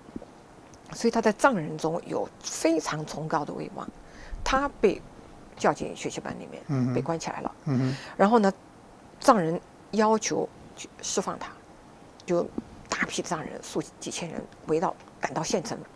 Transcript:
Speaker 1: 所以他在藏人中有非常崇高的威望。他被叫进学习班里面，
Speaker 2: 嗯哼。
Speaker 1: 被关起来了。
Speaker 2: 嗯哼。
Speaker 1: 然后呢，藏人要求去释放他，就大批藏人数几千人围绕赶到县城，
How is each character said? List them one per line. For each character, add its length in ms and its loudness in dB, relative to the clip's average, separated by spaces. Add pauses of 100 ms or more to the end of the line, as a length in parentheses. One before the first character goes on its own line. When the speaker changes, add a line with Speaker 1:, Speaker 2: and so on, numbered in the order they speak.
(920)
Speaker 1:
所 140 0
以 40 4
他 100 2
在 100 4
藏 240 6
人 220 -2
中 300 0
有 200 -2 (140)
非 380 2
常 260 -4
崇 220 -6
高 180 0
的 80 -8
威 220 -8
望。 120 -10 (560)
他 260 2 (100)
被 200 6 (580)
叫 160 4
进 220 -6
学 140 -4
习 100 -8
班 200 -8
里 100 -14
面， 180 -14
Speaker 2:
嗯 200 2
哼。 80 0
Speaker 1:
被 60 0
关 180 -2
起 100 -6
来 120 -6
了。 100 -6 (140)
Speaker 2:
嗯 140 2
哼。 160 0 (220)
Speaker 1:
然 100 8
后 120 8
呢， 120 6 (680)
藏 180 8
人 220 2 (320)
要 260 4
求 300 0 (280)
去 140 -14 (120)
释 200 -2
放 160 -4
他， 140 -10 (760)
就 220 0 (420)
大 160 -2
批 160 -4
藏 220 -4
人 180 -10
数 200 -6 (180)
几 100 -8
千 200 -8
人 120 -8 (260)
围 120 2
绕 160 0 (240)
赶 120 -2
到 120 -2
县 200 -2
城， 140 -6 (180)